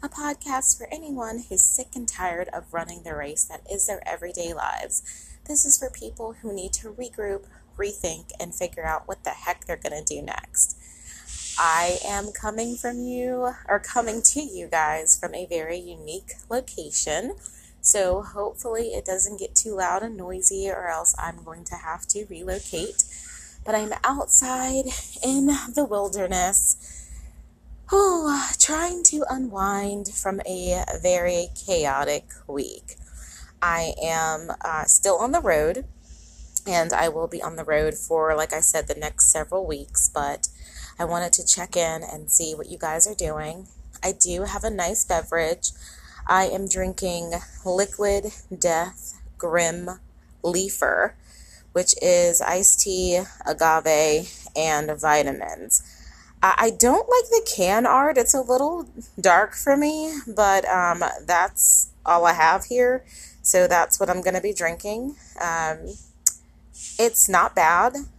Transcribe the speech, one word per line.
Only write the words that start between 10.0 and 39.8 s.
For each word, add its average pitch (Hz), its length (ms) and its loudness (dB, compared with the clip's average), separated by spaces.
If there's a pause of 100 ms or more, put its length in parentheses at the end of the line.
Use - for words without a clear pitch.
do 147 200 -6
next. - 560 -4 (800)
I 170 440 2
am 202 300 -6
coming 233 440 -6
from 240 280 -8
you, 247 480 -4 (160)
or 202 100 2
coming 226 440 -4
to - 180 4
you 185 280 -10
guys 160 520 2
from 170 140 -8
a 180 100 -6
very 165 320 -6
unique 170 560 -14 (160)
location, 202 880 -4 (460)
so 190 400 2
hopefully 220 720 -6
it 202 100 -6
doesn't 190 340 -4
get 190 160 -10
too 220 200 0
loud 185 280 -2
and 226 140 -10
noisy, 190 540 -2
or 185 180 -4
else 165 300 0
I'm 165 260 -8
going 165 200 -16
to 175 100 -12
have 165 320 -10
to 208 240 -4
relocate. 185 720 -4 (600)
But 214 100 -2
I'm 214 200 -2 (100)
outside 262 800 2 (400)
in 269 220 2 (280)
the 294 100 2
wilderness, 190 920 0 (1120)
whew, 320 480 4 (220)
trying 339 460 0
to 302 220 4
unwind 202 840 -4
from 196 320 -4
a 180 380 -2 (180)
very 175 460 2 (180)
chaotic 147 600 0 (200)
week. - 480 -10 (680)
I 170 400 -2
am, 160 600 -2
uh, 156 240 -4
still 190 320 4
on 233 160 0
the 339 80 4
road, 175 440 2 (800)
and 175 280 2
I 165 160 2
will 160 180 -4
be 170 160 -8
on 160 140 -8
the 160 80 -8
road 151 300 0
for, 160 420 0
like 156 160 -2
I 156 80 -2
said, 151 260 2
the 147 80 -2
next 151 380 2
several 180 340 -2
weeks, 143 480 -2